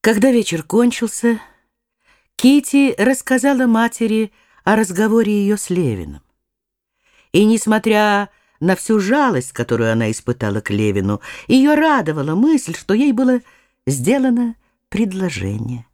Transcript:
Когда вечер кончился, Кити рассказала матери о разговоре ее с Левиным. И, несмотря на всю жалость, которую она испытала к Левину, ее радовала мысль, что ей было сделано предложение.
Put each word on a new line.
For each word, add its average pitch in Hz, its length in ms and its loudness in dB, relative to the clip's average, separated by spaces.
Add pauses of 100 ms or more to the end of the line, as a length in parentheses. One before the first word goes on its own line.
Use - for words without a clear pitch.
Когда 220 300 2
вечер 196 320 0
кончился, 233 760 0 (960)
Кити 277 600 2
рассказала 262 720 0
матери 220 640 0 (320)
о 208 140 2
разговоре 208 680 0
ее 208 140 0
с - 120 -10
Левиным. 104 540 -4 (1080)
И, 202 120 4
несмотря 214 840 2 (300)
на 180 160 2
всю 214 240 0
жалость, 214 500 0
которую 117 400 -2
она 113 220 0
испытала 107 480 -4
к - 100 -10
Левину, 101 500 -2 (280)
ее 277 260 4
радовала 160 640 0
мысль, 247 400 0
что - 180 -4
ей 277 160 2
было 254 300 0 (440)
сделано 233 680 0 (340)
предложение. 123 1040 -6